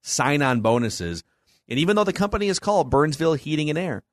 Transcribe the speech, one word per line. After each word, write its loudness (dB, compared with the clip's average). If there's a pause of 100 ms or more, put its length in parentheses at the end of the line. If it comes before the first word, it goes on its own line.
sign-on 0
bonuses. 0 (440)
And -2
even 2
though 4
the 0
company -2
is -2
called 0
Burnsville 2
Heating -4
and -4
Air -6 (100)